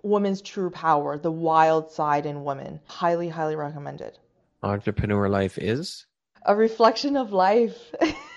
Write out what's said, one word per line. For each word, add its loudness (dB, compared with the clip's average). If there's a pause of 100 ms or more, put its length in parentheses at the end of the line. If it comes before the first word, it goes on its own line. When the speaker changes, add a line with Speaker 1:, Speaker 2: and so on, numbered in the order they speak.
Speaker 1:
women's 0
true -4
power, 0
the -2
wild 4
side -2
in -8
women. -8
Highly, -2
highly -4
recommended. -10 (440)
Speaker 2:
Entrepreneur 0
life 0
is? -6 (380)
Speaker 1:
A 4
reflection 2
of -2
life. 2
<laughs> 4 (340)